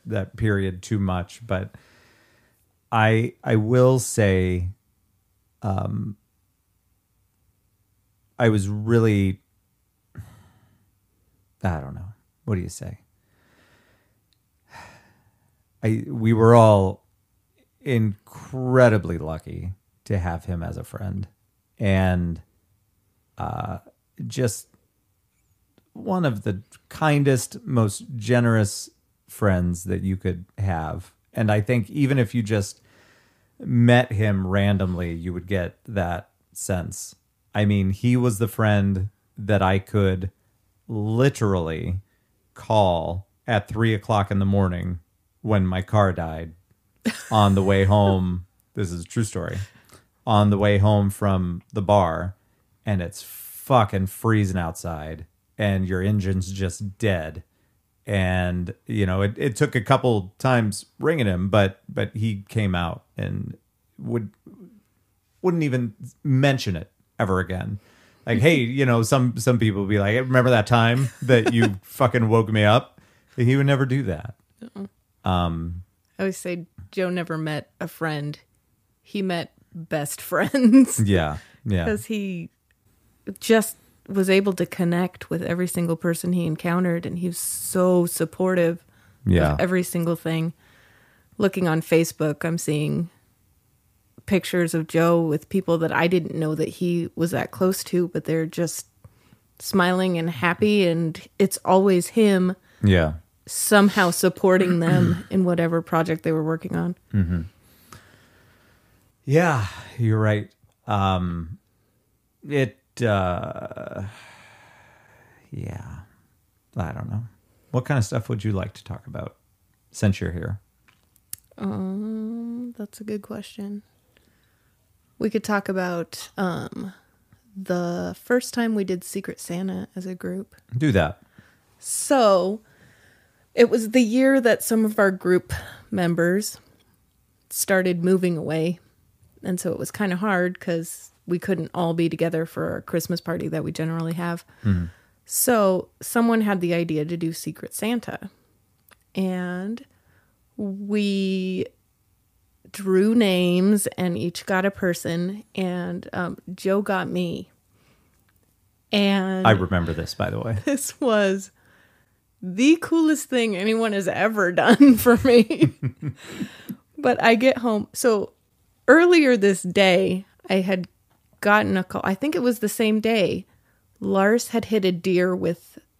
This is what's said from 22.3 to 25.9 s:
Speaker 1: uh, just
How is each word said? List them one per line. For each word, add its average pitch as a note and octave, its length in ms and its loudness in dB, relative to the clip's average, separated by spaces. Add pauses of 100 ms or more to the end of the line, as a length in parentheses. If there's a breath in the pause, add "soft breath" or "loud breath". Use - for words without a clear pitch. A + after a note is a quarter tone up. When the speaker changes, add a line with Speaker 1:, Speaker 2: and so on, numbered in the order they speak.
Speaker 1:
uh, - 420 -8 (480)
just A#2 400 -4 (1300)